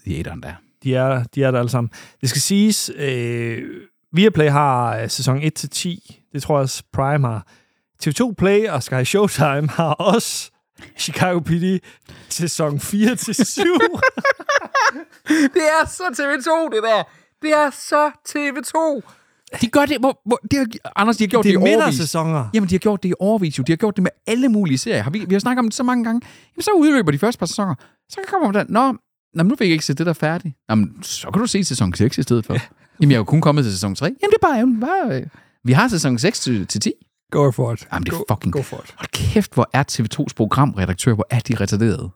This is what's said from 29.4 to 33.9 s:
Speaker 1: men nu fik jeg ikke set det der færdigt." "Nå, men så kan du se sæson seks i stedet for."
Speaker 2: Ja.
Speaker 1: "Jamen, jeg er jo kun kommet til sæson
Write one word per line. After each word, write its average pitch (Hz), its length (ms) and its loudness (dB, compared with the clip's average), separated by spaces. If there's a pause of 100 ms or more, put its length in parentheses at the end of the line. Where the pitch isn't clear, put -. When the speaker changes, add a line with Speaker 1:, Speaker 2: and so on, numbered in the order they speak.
Speaker 1:
men 175 40 4
nu 247 100 2
fik - 100 0
jeg 170 60 4
ikke 156 120 0
set 143 140 -2
det 165 80 -2
der 175 60 0
færdigt." 160 420 -4 (140)
"Nå, 110 60 2
men 104 280 2
så - 300 -10
kan 190 80 2
du 240 60 0
se 196 180 0
sæson 95 300 0
seks 101 240 0
i - 40 -2
stedet 120 240 0
for." - 80 -4
Speaker 2:
Ja. 135 60 0 (400)
Speaker 1:
"Jamen, 147 100 6
jeg 127 60 6
er 113 40 2
jo 101 40 0
kun 147 160 2
kommet 147 240 4
til 107 80 -2
sæson 95 220 -2